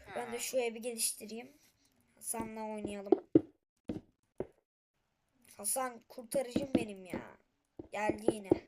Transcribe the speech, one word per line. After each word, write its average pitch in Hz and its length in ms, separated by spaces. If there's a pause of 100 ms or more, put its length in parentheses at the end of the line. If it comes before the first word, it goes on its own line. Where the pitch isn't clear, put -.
(160)
Ben 233 160
de 240 60
şu - 180
evi 233 240
geliştireyim. 226 760 (560)
Hasan'la 220 460
oynayalım. 208 720 (2250)
Hasan 240 520
kurtarıcım 254 680
benim 214 300
ya. - 160 (720)
Geldi 214 420
yine. 202 160 (180)